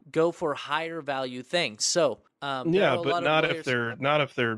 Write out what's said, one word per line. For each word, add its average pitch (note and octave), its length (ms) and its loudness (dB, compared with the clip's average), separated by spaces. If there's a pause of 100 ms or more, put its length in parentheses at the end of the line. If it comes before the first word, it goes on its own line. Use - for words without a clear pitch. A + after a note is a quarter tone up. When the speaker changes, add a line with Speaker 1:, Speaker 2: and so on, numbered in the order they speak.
(120)
Speaker 1:
go E3 200 2
for D#3 220 -4
higher D#3+ 480 -6
value C3 400 -4
things. C3 440 -2
So, D3+ 340 2 (220)
um, C#3 300 -2
there F#3+ 100 4
Speaker 2:
Yeah, D#3 120 4
Speaker 1:
are - 60 0
a - 20 -6
Speaker 2:
but C#3 80 -2
Speaker 1:
lot E3+ 100 2
of E3+ 40 -4
Speaker 2:
not D#3 220 4
if E3 60 0
Speaker 1:
lawyers E3 140 -6
Speaker 2:
they're, A#2+ 300 0
not D3 260 2
if C3 140 -4
they're A#2 220 0